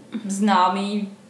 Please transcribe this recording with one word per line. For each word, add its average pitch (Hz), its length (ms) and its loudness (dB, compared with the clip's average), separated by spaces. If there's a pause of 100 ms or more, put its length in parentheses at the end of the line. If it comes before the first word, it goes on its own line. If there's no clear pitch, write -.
(260)
známý 196 840 0 (180)